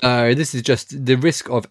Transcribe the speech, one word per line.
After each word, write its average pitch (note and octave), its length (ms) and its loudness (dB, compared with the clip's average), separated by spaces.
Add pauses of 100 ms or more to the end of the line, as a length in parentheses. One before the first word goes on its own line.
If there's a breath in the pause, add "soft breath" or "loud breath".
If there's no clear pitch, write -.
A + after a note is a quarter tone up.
No, B2 320 2
this D3 200 -2
is B2 80 -6
just C3+ 420 -2
the B2+ 120 4
risk D3+ 340 -2
of A#2+ 200 -2